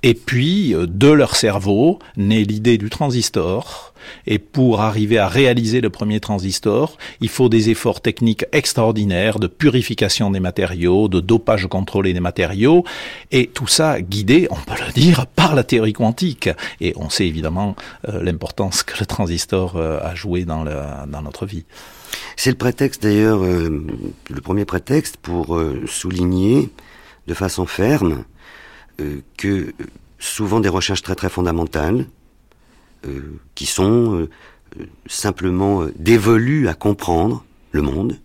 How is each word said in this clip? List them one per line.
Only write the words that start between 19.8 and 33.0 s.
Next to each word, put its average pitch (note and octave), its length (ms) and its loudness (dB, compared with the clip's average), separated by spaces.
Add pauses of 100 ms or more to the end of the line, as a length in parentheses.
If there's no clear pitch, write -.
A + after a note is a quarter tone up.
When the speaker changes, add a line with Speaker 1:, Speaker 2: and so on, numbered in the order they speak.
Speaker 1:
a E2 100 -6
jouée F2+ 320 -4
dans D#2+ 180 -4
la, C#2+ 440 -8
dans D2 160 -10
notre D2 240 -10
vie. G2 180 -10 (680)
Speaker 2:
C'est - 160 0
le B2+ 60 -2
prétexte - 440 -2
d'ailleurs, G#2 420 4
euh, E2 440 0 (420)
le - 120 -10
premier G2+ 240 -2
prétexte - 520 -2
pour, E2+ 380 -4
euh, D2+ 320 -2
souligner F#2 840 0 (560)
de - 80 -6
façon F#2 320 -4
ferme, F#2 580 0 (800)
euh, D2 200 -8 (160)
que, F#2+ 100 -4
euh, G2 260 -2 (460)
souvent G#2+ 400 -2
des G2 100 2
recherches F#2 320 -2
très, F#2+ 140 -4
très F#2 140 -4
fondamentales, E2+ 760 -2 (1040)